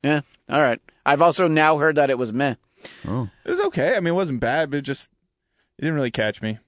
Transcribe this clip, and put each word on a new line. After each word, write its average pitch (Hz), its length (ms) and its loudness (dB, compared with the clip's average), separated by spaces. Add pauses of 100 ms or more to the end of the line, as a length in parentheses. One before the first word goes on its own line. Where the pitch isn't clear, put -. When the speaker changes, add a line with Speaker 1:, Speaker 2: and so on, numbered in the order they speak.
Speaker 1:
Yeah. 147 180 0 (280)
All 147 120 2
right. 120 200 2 (240)
I've 143 160 4
also 175 260 4
now 156 300 4
heard 151 200 2
that 143 120 2
it 131 80 0
was 117 160 -4
meh. 131 220 0 (520)
Speaker 2:
Oh. 117 220 -6 (160)
Speaker 3:
It - 60 -4
was 349 100 -2
okay. 240 340 0
I 208 40 0
mean, 175 140 -2
it - 20 0
wasn't 160 240 -2
bad, 139 320 -2
but 147 60 -4
it 143 40 -4
just, 135 280 -10 (680)
it - 40 -12
didn't 156 140 -2
really 131 160 -2
catch 107 300 -2
me. 107 260 -6